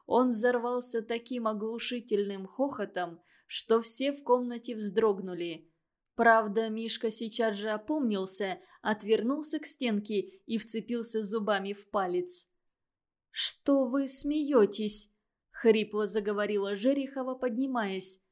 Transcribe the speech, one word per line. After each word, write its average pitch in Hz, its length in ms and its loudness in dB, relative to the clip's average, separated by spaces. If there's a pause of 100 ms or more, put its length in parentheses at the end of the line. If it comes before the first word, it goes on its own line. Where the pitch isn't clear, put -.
он 254 240 4
взорвался 240 720 0
таким 233 440 -4
оглушительным 214 1000 -2
хохотом, 185 760 -4 (260)
что - 360 2
все 262 300 -2
в 285 100 -6
комнате 240 540 0
вздрогнули. 190 920 0 (440)
Правда, 226 540 6
Мишка 220 420 -4
сейчас 220 460 -2
же 208 140 -4
опомнился, 214 920 -2 (220)
отвернулся 220 760 0
к 302 80 -8
стенке 208 540 -2
и - 380 -6
вцепился 226 640 -4
зубами 202 500 -2
в - 180 -12
палец. 180 580 -2 (840)
Что - 560 2
вы 269 220 -2
смеётесь? — 269 1000 2 (400)
хрипло 214 560 2
заговорила 202 680 -2
Жерехова, 262 580 -2
поднимаясь. 240 840 -4 (120)